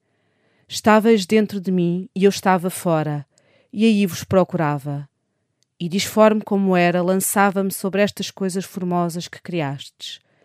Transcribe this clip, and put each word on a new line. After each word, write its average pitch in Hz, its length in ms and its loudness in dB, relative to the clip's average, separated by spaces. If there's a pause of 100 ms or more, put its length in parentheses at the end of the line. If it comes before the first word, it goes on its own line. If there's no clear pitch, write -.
(680)
Estavais 214 560 4
dentro 208 340 0
de 185 100 -6
mim 180 460 0
e 185 80 0
eu 196 60 6
estava 185 400 0
fora, 151 560 -2 (480)
e 208 100 -2
aí 214 220 4
vos 170 180 -6
procurava. 147 840 -2 (720)
E 175 120 -6
disforme 214 520 4
como 196 360 0
era, 175 240 2
lançava-me 190 720 0
sobre 190 280 -2
estas 202 300 -2
coisas 190 320 -6
formosas 175 640 -4
que - 140 -20
criastes. - 800 -8 (240)